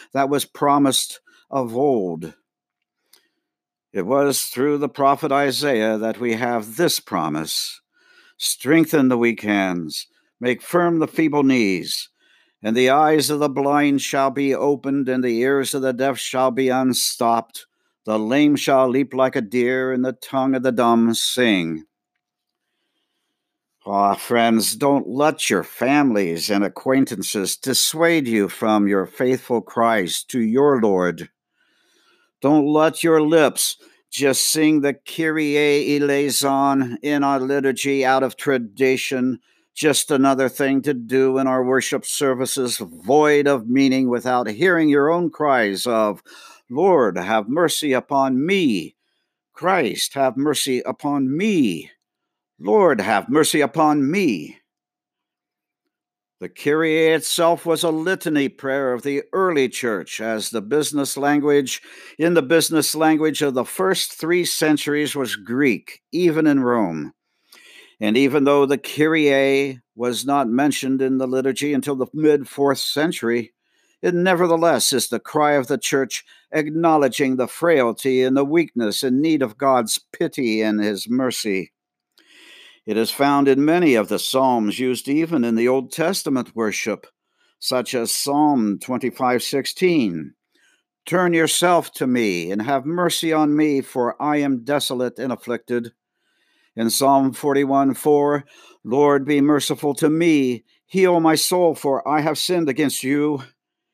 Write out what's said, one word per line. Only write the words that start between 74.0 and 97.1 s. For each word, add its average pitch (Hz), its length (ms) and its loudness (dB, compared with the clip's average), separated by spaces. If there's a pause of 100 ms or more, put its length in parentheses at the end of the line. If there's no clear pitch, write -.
it 180 140 0
nevertheless 170 800 2
is 120 140 -2
the 117 120 -6
cry 147 320 0
of 139 140 0
the 139 100 -2
church - 480 -4 (280)
acknowledging 151 840 0
the 123 120 -2
frailty 131 720 2
and 131 120 2
the 139 120 2
weakness 139 560 -2
and 131 180 0
need 156 220 0
of 107 160 -4
God's 127 400 0
pity 117 640 -4
and 107 180 0
his 104 260 -4
mercy. 113 640 -4 (1160)
It 104 100 -4
is 110 140 0
found 143 360 2
in 135 180 4
many 160 300 4
of 104 140 2
the 104 100 -2
psalms 120 640 0
used 127 260 -4
even 156 380 -2
in 117 100 0
the 117 140 2
Old 127 240 -2
Testament 156 640 -4
worship, 107 500 -6 (520)
such 127 360 -4
as 117 160 -2
Psalm 139 680 0
twenty-five 123 640 -2
sixteen. 120 920 -2 (680)
"Turn 175 300 0
yourself 165 580 2
to 143 140 -4
me 101 440 0
and 107 120 -4
have 135 240 -2
mercy 165 480 -2
on 151 200 2
me, 151 280 0
for 120 380 -4
I 147 180 -2
am 135 260 -2
desolate 127 540 -4
and 127 120 -6
afflicted." 117 640 -6 (800)
In 113 140 -2
Psalm 135 440 2